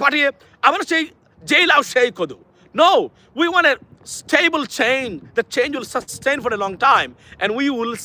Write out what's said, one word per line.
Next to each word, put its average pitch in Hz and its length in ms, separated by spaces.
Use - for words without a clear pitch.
পাঠিয়ে 285 240
আবার 330 140
সেই 320 120
যেই 330 220
লাউ 294 100
সেই 247 260
কদু। 147 180
No, 349 80
we 330 60
want 349 180
a - 20
stable 320 460
change. 254 360
The 226 80
change 269 220
will 240 200
sustain 269 460
for 240 140
a - 60
long 196 120
time, 160 200
and 196 80
we 277 60
will 233 280